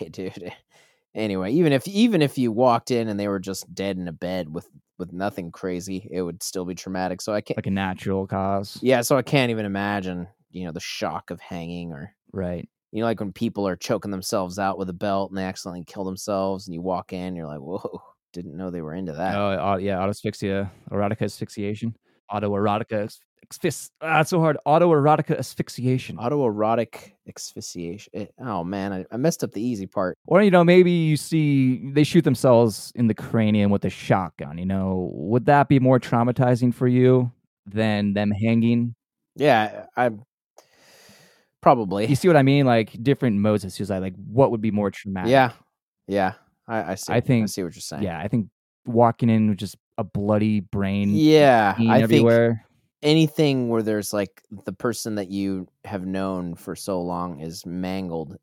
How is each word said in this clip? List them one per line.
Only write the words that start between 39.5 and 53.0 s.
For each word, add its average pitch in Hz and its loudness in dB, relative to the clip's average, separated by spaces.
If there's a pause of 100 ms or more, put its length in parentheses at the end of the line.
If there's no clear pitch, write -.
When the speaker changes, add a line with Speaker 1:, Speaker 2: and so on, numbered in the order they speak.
Speaker 1:
I, 123 2 (1500)
probably. 107 2
Speaker 2:
You 139 2
see 185 2
what 165 8
I 139 8
mean? 139 4
Like, 117 0
different 127 2
modes 104 2
of 92 -10
suicide. 98 -4
Like, 92 -6
what 107 2
would 113 -2
be 107 0
more 101 0
traumatic? 95 -4
Speaker 1:
Yeah, 131 6 (540)
yeah. 95 0 (320)
I, 107 -4
I - -2
see. - -8
Speaker 2:
I 117 2
think 117 2
Speaker 1:
I - -4
see 98 -6
what 82 -8
you're 87 -18
saying. 71 -10
Speaker 2:
Yeah, 82 -6
I 92 -6
think 110 -2 (380)
walking 117 2
in 110 4
with 101 0
just 95 -10 (200)
a 113 -4
bloody 104 0
brain 101 -2
Speaker 1:
Yeah, 131 6
Speaker 2:
peeing 113 2
Speaker 1:
I 113 4
think - 4
Speaker 2:
everywhere. 117 4 (380)